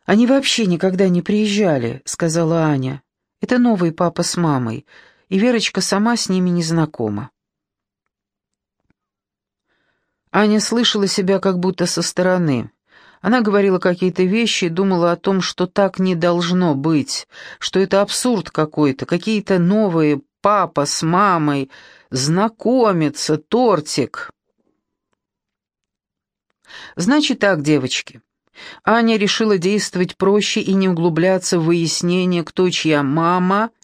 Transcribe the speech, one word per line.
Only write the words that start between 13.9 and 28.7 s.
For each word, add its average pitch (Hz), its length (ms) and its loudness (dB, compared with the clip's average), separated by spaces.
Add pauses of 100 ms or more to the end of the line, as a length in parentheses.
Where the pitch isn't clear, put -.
вещи 202 420 0
и - 20 -2
думала 175 440 0
о 175 40 -4
том, 190 240 -2
что - 260 -4
так 190 320 -2
не 185 160 0
должно 175 600 0
быть, 139 520 -2 (320)
что - 220 -2
это 196 220 2
абсурд 202 480 -2
какой-то, 151 560 0
какие-то 196 520 0
новые 170 600 2 (240)
папа 185 400 0
с - 180 -6
мамой, 160 680 0 (400)
знакомиться, 170 1300 0
тортик. 170 920 -2 (2750)
«Значит 262 420 0
так, 190 240 2
девочки». 139 580 -2 (640)